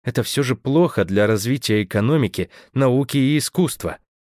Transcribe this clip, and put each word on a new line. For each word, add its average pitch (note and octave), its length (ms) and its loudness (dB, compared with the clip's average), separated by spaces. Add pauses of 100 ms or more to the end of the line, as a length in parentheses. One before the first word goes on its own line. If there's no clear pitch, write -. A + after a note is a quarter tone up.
это B2 180 -2
все - 200 -2
же B2 140 -2
плохо C#3+ 480 0
для G2+ 220 2
развития A2 560 0
экономики, G#2+ 680 0 (220)
науки C3 440 0
и C#3+ 220 2
искусства", - 600 -4 (300)